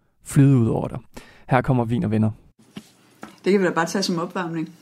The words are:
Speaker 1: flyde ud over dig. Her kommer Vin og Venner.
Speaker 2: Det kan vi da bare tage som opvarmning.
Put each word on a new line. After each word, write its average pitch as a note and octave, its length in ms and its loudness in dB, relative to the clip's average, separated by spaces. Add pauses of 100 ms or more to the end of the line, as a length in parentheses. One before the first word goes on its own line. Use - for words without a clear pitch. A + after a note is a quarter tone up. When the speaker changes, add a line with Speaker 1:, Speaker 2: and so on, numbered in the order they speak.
(260)
Speaker 1:
flyde C#3 320 4
ud A2+ 100 4
over - 200 -2
dig. - 100 -12 (520)
Her B2+ 120 2
kommer A#2+ 240 0
Vin A#2 180 -2
og G#2+ 80 -2
Venner. A2 200 2 (1120)
Speaker 2:
Det F#3+ 60 2
kan G3+ 100 4
vi F3+ 40 2
da D#3+ 60 0
bare E3+ 140 -2
tage F#3 180 -4
som F3 160 -2
opvarmning. E3+ 500 -6 (120)